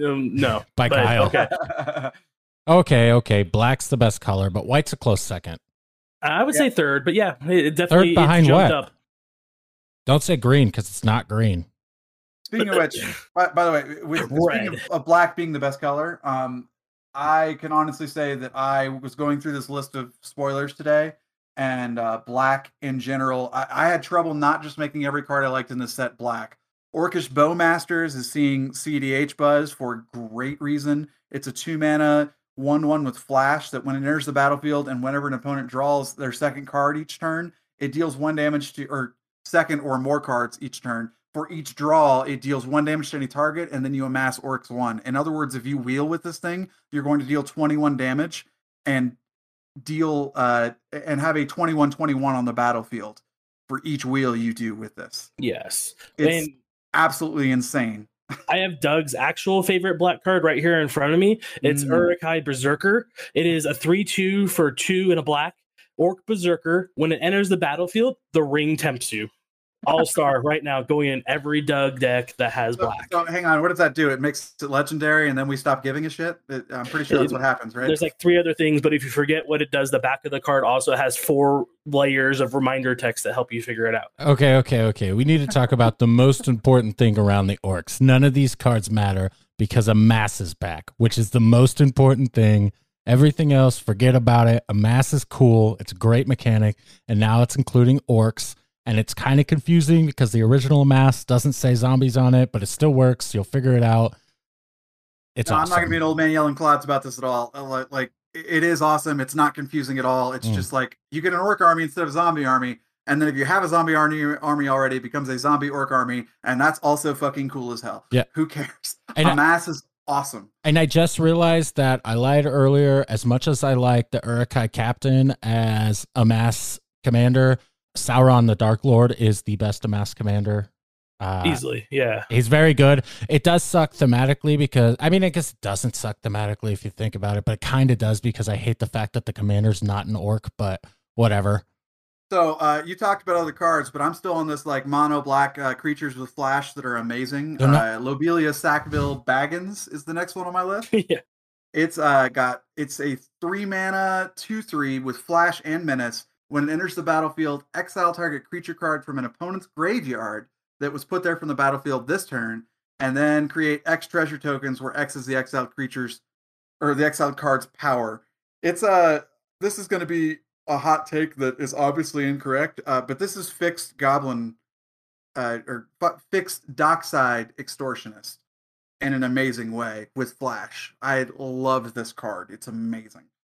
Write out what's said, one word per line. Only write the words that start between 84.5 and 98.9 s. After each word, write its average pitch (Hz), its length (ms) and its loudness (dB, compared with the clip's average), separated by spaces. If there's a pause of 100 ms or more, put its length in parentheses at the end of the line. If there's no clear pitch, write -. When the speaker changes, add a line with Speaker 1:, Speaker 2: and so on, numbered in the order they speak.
Speaker 2:
okay, 127 260 2
okay. 104 320 0
We 113 100 2
need 156 160 4
to 143 80 -2
talk 127 240 2
about 120 280 2
the 117 80 4
most 127 420 4
important 120 480 2
thing 110 200 4
around 101 300 4
the 98 160 -2
orcs. 92 380 -4
None 131 240 6
of 139 80 4
these 135 220 2
cards 113 360 0
matter 98 380 0 (280)
because 110 300 2
Amass 110 540 4
is 82 140 -8
back, 82 420 -10
which 113 200 2
is 110 120 0
the 123 100 2
most 120 400 6
important 135 540 4
thing. 107 400 4 (320)
Everything 143 480 4
else, 131 240 6
forget 123 380 2
about 117 320 6
it. 117 200 4
Amass 110 460 2
is 143 100 0
cool. 113 560 4
It's - 120 -12
a - 40 -14
great 113 320 2
mechanic. 107 480 2 (320)
And 107 120 2
now 110 240 4
it's - 120 -2
including 127 440 4 (100)
orcs. 113 460 0 (320)
And 110 120 2